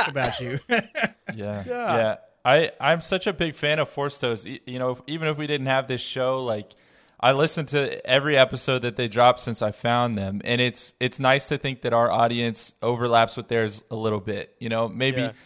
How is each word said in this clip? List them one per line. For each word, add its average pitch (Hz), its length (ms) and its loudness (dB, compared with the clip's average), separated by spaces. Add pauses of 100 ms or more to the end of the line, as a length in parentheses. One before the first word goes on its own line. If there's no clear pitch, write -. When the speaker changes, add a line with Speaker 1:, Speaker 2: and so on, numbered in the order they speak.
Speaker 1:
talk - 40 -2
about 135 320 -2
you. 127 240 -6
<laughs> - 40 -20 (640)
Speaker 2:
Yeah. 104 320 -6
Speaker 3:
Yeah. 240 300 0
Speaker 2:
Yeah. 110 200 2 (280)
I, 143 260 6 (100)
I'm 160 220 2
such 190 240 -2
a 208 80 0
big 160 200 -2
fan 151 260 0
of 143 100 0
Force 143 260 -6
Toast. 117 300 -4
E-, 123 200 -12
you 127 120 -8
know, 127 280 -2
even 160 220 -4
if 151 80 -2
we 147 100 -6
didn't 143 200 -2
have 131 220 0
this 127 120 -2
show, 131 420 -2
like, 107 300 -4 (480)
I 123 120 6
listened 151 360 0
to 143 380 -2
every 139 320 4
episode 127 440 2
that 120 140 -4
they 120 120 -2
dropped 120 320 6
since 117 200 -6
I 104 120 0
found 120 440 0
them, 98 280 -4
and 120 160 0
it's, - 400 -2
it's 123 200 -2
nice 135 280 2
to 147 100 -2
think 135 240 -6
that 120 100 0
our 117 180 4
audience 117 680 0
overlaps 117 560 2
with 117 120 -10
theirs 110 420 -2
a 113 60 -8
little 110 240 -2
bit. 101 380 -10
You 117 120 -8
know, 113 180 -2
maybe 131 340 -2
Speaker 3:
Yeah. 117 100 -4 (140)